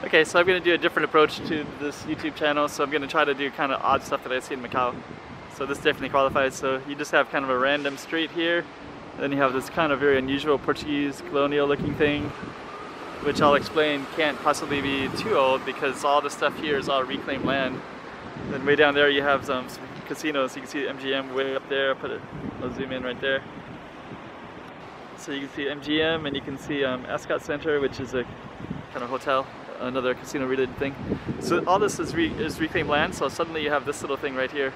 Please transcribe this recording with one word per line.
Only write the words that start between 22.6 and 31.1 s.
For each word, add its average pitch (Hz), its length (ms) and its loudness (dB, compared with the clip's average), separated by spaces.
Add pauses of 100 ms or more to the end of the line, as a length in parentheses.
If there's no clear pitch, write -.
I'll 123 100 -6
zoom 131 200 -6
in 131 100 -6
right 127 180 -6
there. 135 220 0 (1700)
So - 160 -10
you 139 80 -4
can 139 160 -10
see 143 120 -2
M 143 140 -4
G 151 180 2
M 160 260 2
and 139 100 -2
you - 40 -2
can 143 160 -8
see, 139 280 0
um, 127 220 0
Ascot - 360 -2
Center, 147 380 0
which 131 180 0
is 127 160 -6
a 123 80 2 (680)
kind 131 100 -6
of 120 80 -6
hotel, 135 380 0 (320)
another 127 340 0
casino 131 320 -4
related 131 320 2
thing. 139 160 -2 (460)